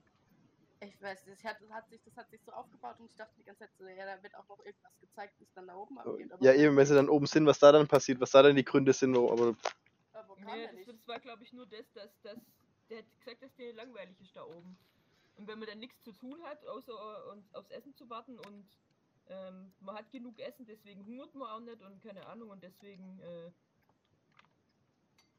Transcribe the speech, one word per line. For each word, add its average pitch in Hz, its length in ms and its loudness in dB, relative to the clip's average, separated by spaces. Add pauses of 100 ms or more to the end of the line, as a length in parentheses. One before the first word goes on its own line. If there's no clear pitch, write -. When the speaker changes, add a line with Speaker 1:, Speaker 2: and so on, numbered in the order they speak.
(800)
Speaker 1:
Ich 202 200 -20
weiß 196 240 -14
nicht, 190 140 -20
es - 40 -20
hat, 214 180 -14
es 214 100 -20
hat 226 180 -18
sich, 226 140 -20
das - 140 -20
hat 226 120 -20
sich 226 140 -20
so - 80 -20
aufgebaut 240 480 -18
und 233 80 -20
ich - 80 -20
dachte 220 220 -20
die 226 60 -20
ganze 202 180 -20
Zeit 208 160 -20
so, 190 100 -20
ja, 190 180 -16
da 190 160 -16
wird 196 140 -20
auch 196 120 -20
noch 202 160 -20
irgendwas - 360 -20
gezeigt, 202 400 -20
wie - 60 -20
es - 80 -20
dann 185 140 -20
da 180 80 -20
oben 214 300 -18
Speaker 2:
Oh, - 60 -8
Speaker 1:
abgeht, - 200 -14
aber - 140 -2
Speaker 2:
ja, 131 60 12
Speaker 1:
nein. 135 100 4
Speaker 2:
eben, 147 160 4
wenn 139 80 6
sie 143 100 4
dann 139 140 4
oben 147 180 2
sind, 156 180 2
was 139 140 4
da 143 120 12
dann 147 160 6
passiert, 131 320 0
was 127 120 -2
da 135 120 10
dann 143 120 8
die 131 100 4
Gründe 135 280 4
sind, 131 220 2
wo, 120 160 4
aber 117 240 2 (580)
Speaker 1:
Aber 202 160 -20
wo 196 60 -20
kam 196 100 -20
Speaker 3:
Nee, 226 160 -12
Speaker 1:
der 226 60 -14
Speaker 3:
das, 202 60 -20
Speaker 1:
nicht? 185 160 -20
Speaker 3:
das 226 180 -20
war, 233 120 -14
glaub 233 220 -20
ich, 247 120 -20
nur 247 140 -20
das, 214 260 -20
dass, 208 280 -20
dass 220 160 -18 (520)
der 226 100 -16
hat 208 60 -20 (140)
gesagt, 247 220 -20
dass 262 140 -20
dir 240 180 -18
langweilig 220 480 -20
ist 190 140 -20
da 160 100 -18
oben. 175 320 -20 (600)
Und 196 100 -20
wenn 214 120 -16
man 220 80 -14
dann 214 120 -18
nichts 247 240 -20
zu 233 80 -20
tun 262 320 -20
hat, 294 240 -18
außer, 262 260 -16
äh, 208 380 -16
und 202 240 -20
aufs 202 160 -18
Essen 269 240 -20
zu 240 140 -20
warten 240 300 -18
und, 202 260 -20 (600)
ähm, 185 520 -20
man 190 160 -16
hat 220 160 -20
genug 240 280 -20
Essen, 247 280 -18
deswegen 202 380 -20
hungert 254 300 -20
man 262 140 -16
auch 220 100 -14
nicht 233 220 -20
und 196 220 -20
keine 196 240 -20
Ahnung 220 240 -20
und 190 120 -20
deswegen, 190 580 -20
äh, 170 300 -16 (1900)